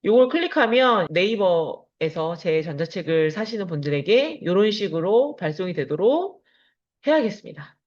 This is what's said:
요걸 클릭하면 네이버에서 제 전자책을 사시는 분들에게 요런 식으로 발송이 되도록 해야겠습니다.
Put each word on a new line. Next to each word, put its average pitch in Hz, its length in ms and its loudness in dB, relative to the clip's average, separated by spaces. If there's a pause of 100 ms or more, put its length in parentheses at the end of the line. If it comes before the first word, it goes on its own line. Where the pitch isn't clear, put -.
요걸 247 240 6
클릭하면 254 800 2
네이버에서 170 1300 -2
제 160 260 0
전자책을 160 680 -2
사시는 208 380 -6
분들에게 160 760 0
요런 196 260 2
식으로 208 680 0
발송이 175 360 -6
되도록 196 720 -2 (640)
해야겠습니다. 277 680 -2 (100)